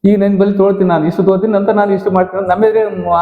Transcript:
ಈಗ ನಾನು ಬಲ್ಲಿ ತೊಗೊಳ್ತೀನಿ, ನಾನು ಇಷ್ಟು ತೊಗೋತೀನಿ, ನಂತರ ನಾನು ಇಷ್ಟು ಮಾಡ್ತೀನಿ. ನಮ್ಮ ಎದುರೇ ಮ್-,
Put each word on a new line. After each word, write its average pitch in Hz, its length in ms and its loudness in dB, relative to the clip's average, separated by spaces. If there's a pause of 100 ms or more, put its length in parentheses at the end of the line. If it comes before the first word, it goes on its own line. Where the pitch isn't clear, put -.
ಈಗ 202 140 4
ನಾನು 196 180 0
ಬಲ್ಲಿ 202 200 0
ತೊಗೊಳ್ತೀನಿ, 190 320 2
ನಾನು 156 180 0
ಇಷ್ಟು 170 160 -2
ತೊಗೋತೀನಿ, 190 300 0
ನಂತರ 202 180 0
ನಾನು 202 220 0
ಇಷ್ಟು 196 180 -2
ಮಾಡ್ತೀನಿ. 185 360 -2
ನಮ್ಮ 190 180 0
ಎದುರೇ 220 180 2
ಮ್-, 185 380 -4